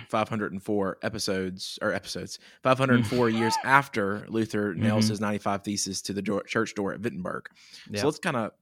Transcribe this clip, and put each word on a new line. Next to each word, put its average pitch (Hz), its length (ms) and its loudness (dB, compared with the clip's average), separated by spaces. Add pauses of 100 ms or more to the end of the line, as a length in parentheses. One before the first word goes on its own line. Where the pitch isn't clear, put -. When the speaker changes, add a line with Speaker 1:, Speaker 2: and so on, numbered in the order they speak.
Speaker 1:
five 110 200 0
hundred 107 240 -4
and 95 100 -10
four 101 400 -2
episodes, 95 800 -4
or 104 100 0
episodes, - 460 -8 (240)
five 131 160 4
hundred 127 300 4
four 123 220 4
Speaker 2:
<laughs> 113 100 2
Speaker 1:
years 113 140 2 (100)
after 113 640 2
Luther 107 460 0
nails 110 320 4
Speaker 2:
Mm-hmm. 107 40 2
Speaker 1:
his 104 100 -2
ninety-five 104 440 -2
thesis 98 380 -2
to - 100 -6
the 98 100 -2
do-, 101 240 0
church 110 300 -2
door 98 160 -2
at - 80 -10
Wittenberg. 90 480 -6 (420)
Speaker 2:
Yeah. 104 120 -2
Speaker 1:
So 131 40 2
let's 151 140 0
kinda, 123 420 -2